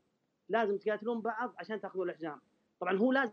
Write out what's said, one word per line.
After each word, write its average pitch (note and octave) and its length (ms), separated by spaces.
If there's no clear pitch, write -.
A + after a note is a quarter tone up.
لازم G3+ 300
تقاتلون G#3+ 420
بعض A3+ 380
عشان G3 220
تاخذون F#3 300
الحزام. D#3 300
طبعًا F#3 160
هو B3 160
لازم C4 200